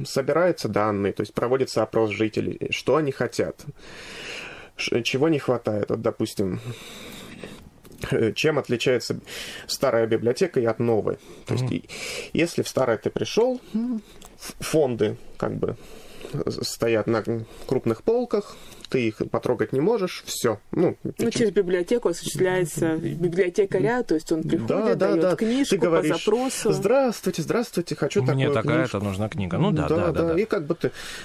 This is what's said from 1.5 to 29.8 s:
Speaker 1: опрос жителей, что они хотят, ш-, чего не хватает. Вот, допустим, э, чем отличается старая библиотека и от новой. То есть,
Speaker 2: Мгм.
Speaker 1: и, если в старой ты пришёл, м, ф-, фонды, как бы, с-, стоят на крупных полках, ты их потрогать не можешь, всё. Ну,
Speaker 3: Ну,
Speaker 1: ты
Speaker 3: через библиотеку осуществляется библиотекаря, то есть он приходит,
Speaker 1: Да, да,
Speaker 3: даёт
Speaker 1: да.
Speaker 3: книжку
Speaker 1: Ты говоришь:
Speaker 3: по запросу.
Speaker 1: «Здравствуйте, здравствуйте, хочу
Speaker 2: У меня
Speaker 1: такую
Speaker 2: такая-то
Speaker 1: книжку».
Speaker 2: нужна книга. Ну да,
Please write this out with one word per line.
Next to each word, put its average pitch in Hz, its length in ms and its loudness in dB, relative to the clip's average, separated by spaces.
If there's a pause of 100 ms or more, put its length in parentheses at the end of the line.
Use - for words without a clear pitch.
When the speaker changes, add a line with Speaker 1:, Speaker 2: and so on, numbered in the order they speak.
Speaker 1:
опрос 110 280 2
жителей, 101 600 -2
что - 260 0
они 151 160 2
хотят, - 520 -2 (1120)
ш-, - 260 -2
чего 135 260 2
не 160 100 4
хватает. 117 520 0
Вот, 117 120 0
допустим, 110 580 -2 (1500)
э, 104 220 2
чем 151 240 0
отличается 120 640 0 (460)
старая 117 400 2
библиотека 113 540 2
и 113 60 2
от 113 140 0
новой. 107 360 2 (300)
То 113 80 -2
есть, 123 100 0
Speaker 2:
Мгм. 120 100 -2
Speaker 1:
и, - 100 -4 (500)
если 160 280 0
в - 60 -4
старой 131 300 2
ты - 120 -2
пришёл, 247 500 0 (140)
м, 226 280 -2 (360)
ф-, - 220 -14
фонды, 120 560 2 (220)
как 110 180 -2
бы, - 200 -2 (680)
с-, - 180 -6
стоят 113 420 0
на 113 160 2 (440)
крупных 120 360 0
полках, 226 540 0 (320)
ты 120 200 2
их 107 100 -6 (120)
потрогать 113 420 0
не 131 80 2
можешь, 185 460 0
всё. 110 320 0 (140)
Ну, 165 300 2
Speaker 3:
Ну, - 100 -6
Speaker 1:
ты 226 180 0
Speaker 3:
через 214 200 2
библиотеку 185 600 2
осуществляется 170 840 0
библиотекаря, 180 1080 0
то 175 120 0
есть 156 180 -2
он 160 100 0
приходит, 151 260 -2
Speaker 1:
Да, 202 260 2
да, 170 140 2
Speaker 3:
даёт 170 120 4
Speaker 1:
да. 160 160 4
Speaker 3:
книжку 247 400 2
Speaker 1:
Ты - 20 4
говоришь: 160 340 4
Speaker 3:
по 170 180 0
запросу. 233 420 2
Speaker 1:
«Здравствуйте, 202 680 2
здравствуйте, 180 520 -2
хочу 165 260 0
Speaker 2:
У - 40 4
меня 135 240 2
Speaker 1:
такую 143 60 2
Speaker 2:
такая-то 131 360 2
Speaker 1:
книжку». 101 160 -2
Speaker 2:
нужна 101 220 -2
книга. 95 300 -2
Ну 165 140 4
да, 156 160 0